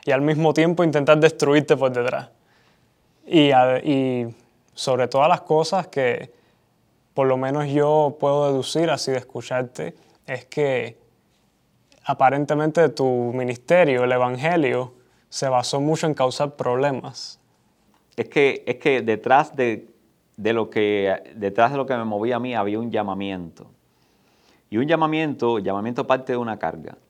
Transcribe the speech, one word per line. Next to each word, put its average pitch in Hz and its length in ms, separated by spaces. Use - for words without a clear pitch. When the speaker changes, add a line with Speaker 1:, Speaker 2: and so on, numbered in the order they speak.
Speaker 1:
y - 60
al 135 100
mismo 151 320
tiempo 165 320
intentar 151 340
destruirte 147 580
por 131 160
detrás? 127 380
Y, 147 240
a-, 127 280
y 127 560
sobre 127 340
todas 139 200
las 170 140
cosas 160 460
que - 440
por 135 120
lo 131 120
menos 139 300
yo 147 520
puedo 143 260
deducir 143 440
así 135 200
de 131 60
escucharte, 127 760
es 127 180
que 127 540
aparentemente 147 840
tu 135 160
ministerio, 127 720
el 123 80
evangelio, 127 800
se - 180
basó 127 320
mucho 156 260
en 156 60
causar 139 440
problemas. 127 840
Speaker 2:
Es 113 120
que, 139 380
es 123 100
que 131 240
detrás 123 560
de, 117 320
de 107 160
lo 113 160
que, 101 680
detrás 110 380
de 143 60
lo 131 80
que 127 100
me 117 80
movía 113 320
a - 20
mí 123 160
había 104 240
un 117 120
llamamiento. 98 760
Y 104 100
un 135 80
llamamiento, 156 720
el 98 60
llamamiento 107 420
parte 131 260
de 123 60
una 113 200
carga. 80 380